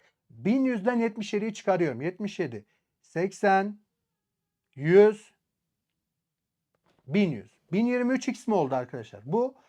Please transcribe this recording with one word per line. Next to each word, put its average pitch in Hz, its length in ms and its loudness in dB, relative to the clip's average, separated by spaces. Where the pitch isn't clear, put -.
Bin 196 340 0
yüzden 240 340 -2
yetmiş 226 360 -4
yediyi 214 200 -4
çıkarıyorum. 165 460 0
Yetmiş 185 380 -8
yedi, 117 260 -8
seksen, 196 800 -2
yüz, 202 580 4
bin 185 240 2
yüz. 107 220 -10
Bin 214 140 2
yirmi 247 280 0
üç 262 140 -4
x - 200 -6
mi 214 60 2
oldu 143 200 0
arkadaşlar? 123 500 -8
Bu 233 300 -2